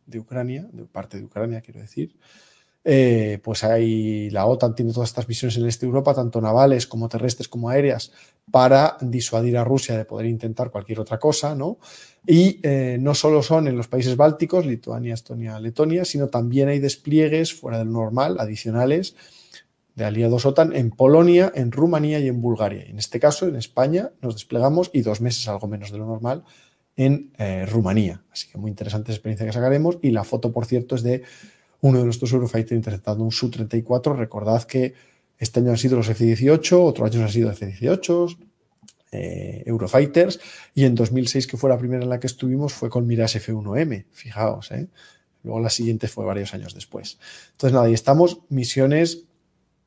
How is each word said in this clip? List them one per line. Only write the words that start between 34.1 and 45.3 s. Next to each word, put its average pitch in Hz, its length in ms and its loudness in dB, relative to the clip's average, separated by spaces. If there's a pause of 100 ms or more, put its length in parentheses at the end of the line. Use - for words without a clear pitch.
Recordad 110 500 -2
que 127 300 -2 (440)
este 117 220 -2
año 123 100 2
han 117 80 2
sido 127 180 2
los 113 120 0
F 110 160 0
dieciocho, 147 580 4
otro 139 220 2
año 113 180 0
han 107 60 0
sido 113 220 0
F 98 140 -8
dieciocho, 170 600 0 (880)
eh, 95 520 -10
Eurofighters, 143 760 2 (340)
y 135 120 6
en 120 100 4
dos 113 160 0
mil 127 160 0
seis, 131 180 -2
que - 100 -10
fue 135 140 2
la 123 80 2
primera 123 240 -4
en 123 80 -4
la 123 80 -4
que 127 80 -6
estuvimos, 131 460 -4
fue 120 180 -8
con 120 160 -2
Mirage 113 320 0
F - 140 -8
uno 104 240 -6
M, 131 340 -4
fijaos, - 640 -6
¿eh? 143 160 -8 (560)